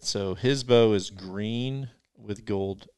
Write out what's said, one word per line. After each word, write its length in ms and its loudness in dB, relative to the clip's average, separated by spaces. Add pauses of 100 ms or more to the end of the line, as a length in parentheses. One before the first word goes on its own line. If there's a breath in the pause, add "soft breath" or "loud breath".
So 300 -2
his 300 0
bow 280 6
is 180 0
green 800 -6 (260)
with 280 -10
gold 420 -4 (120)